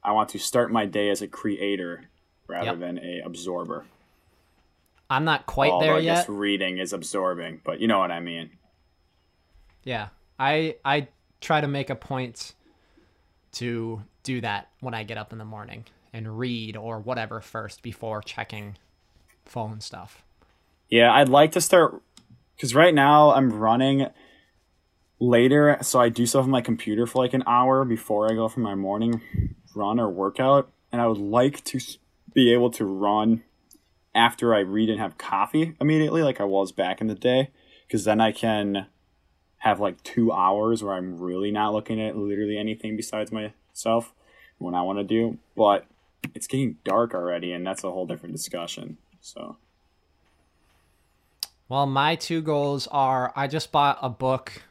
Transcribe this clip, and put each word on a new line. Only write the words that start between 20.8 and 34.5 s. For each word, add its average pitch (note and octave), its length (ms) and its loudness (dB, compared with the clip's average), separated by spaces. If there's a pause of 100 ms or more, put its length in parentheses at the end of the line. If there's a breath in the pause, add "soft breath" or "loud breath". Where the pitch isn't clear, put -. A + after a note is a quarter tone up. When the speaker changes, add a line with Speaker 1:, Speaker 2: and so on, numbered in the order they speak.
Speaker 1:
Yeah, A#2 220 8
I'd C3+ 180 6
like D3+ 220 8
to F3+ 100 0
start, E3+ 400 6 (580)
'cause A#2+ 140 -4
right E3 200 8
now D3 380 8
I'm C3 180 4
running B2 560 2 (1120 soft breath)
later, C3 640 4
so C#3 200 0
I A#2+ 100 6
do A#2+ 160 0
stuff C3 180 2
on C3 60 0
my B2+ 100 2
computer A2+ 460 -2
for, B2+ 160 0
like, B2 100 0
an C3 140 0
hour C3 400 4
before A2 440 0
I A2+ 40 0
go A2 140 0
for B2 120 -6
my G#2 140 -2
morning G#2+ 480 -2 (520 loud breath)
run G#2 240 -2
or A2 120 0
workout, B2+ 600 2 (220)
and A#2+ 80 -2
I A#2 60 2
would A2 120 0
like A#2+ 460 0
to - 140 -6
s-, - 180 -10 (380)
be A#2+ 180 6
able A#2+ 200 4
to A2+ 120 -4
run G#2 580 0 (720)
after A#2 400 2